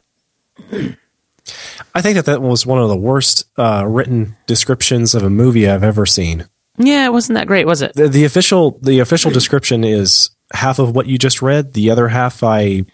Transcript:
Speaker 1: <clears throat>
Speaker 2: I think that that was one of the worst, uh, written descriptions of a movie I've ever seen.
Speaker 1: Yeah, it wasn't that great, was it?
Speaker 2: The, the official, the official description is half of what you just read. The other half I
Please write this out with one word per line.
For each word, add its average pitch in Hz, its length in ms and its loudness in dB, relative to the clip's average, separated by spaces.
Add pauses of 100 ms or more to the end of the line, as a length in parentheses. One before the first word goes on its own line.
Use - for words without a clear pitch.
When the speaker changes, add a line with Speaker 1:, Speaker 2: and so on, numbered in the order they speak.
(340)
Speaker 1:
<clears throat> - 360 -20 (1300)
Speaker 2:
I 180 60 -2
think 208 140 0
that 170 100 0
that 143 160 0
was 123 240 0
one 127 160 0
of 113 80 2
the 101 80 0
worst, 131 480 -2 (120)
uh, 107 300 0
written 113 480 -2 (120)
descriptions 120 680 -2
of 107 80 0
a 95 60 0
movie 113 400 2
I've 98 140 0
ever 104 220 0
seen. 85 400 -4 (320)
Speaker 1:
Yeah, 277 280 2
it 247 80 -2
wasn't 233 240 0
that - 100 -4
great, 190 200 2
was 160 140 0
it? - 120 -4
Speaker 2:
The, 151 140 2
the 143 180 4
official, 170 560 2
the 131 180 2
official 160 300 0
description 127 540 0
is 104 480 0 (220)
half 131 260 -2
of 120 160 0
what 131 120 0
you 131 100 0
just 131 240 0
read. 135 320 0
The 107 180 2
other 117 160 2
half 123 360 -2
I 104 500 0